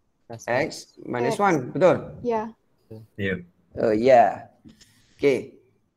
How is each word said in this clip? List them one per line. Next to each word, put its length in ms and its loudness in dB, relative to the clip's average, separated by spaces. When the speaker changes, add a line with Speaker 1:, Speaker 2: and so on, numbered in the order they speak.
Speaker 1:
Plus 160 -16
Speaker 2:
X 560 -4
minus 360 -4
Speaker 3:
X. 40 -2
Speaker 2:
one. 160 2
Betul? 480 0
Speaker 3:
Ya. 320 -6
Speaker 4:
Ya. 240 -4
Speaker 2:
Uh, 240 0
yeah. 560 4
Okey. 400 0